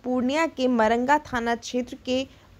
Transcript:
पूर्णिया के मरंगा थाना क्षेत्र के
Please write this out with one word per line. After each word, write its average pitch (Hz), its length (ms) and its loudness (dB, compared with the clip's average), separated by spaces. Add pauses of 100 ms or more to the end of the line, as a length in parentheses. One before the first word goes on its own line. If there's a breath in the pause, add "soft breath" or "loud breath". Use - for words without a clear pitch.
पूर्णिया 254 420 0
के 254 220 0
मरंगा 240 500 4
थाना 233 360 -2
क्षेत्र 247 420 -6 (100)
के 262 200 -2 (340 soft breath)